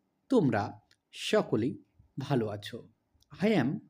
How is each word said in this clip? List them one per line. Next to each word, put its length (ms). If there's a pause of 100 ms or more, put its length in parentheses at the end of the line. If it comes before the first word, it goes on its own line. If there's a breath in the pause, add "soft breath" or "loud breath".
(280)
তোমরা 520 (320)
সকলেই 720 (360)
ভালো 280
আছো। 420 (520)
I 80
am 200 (220)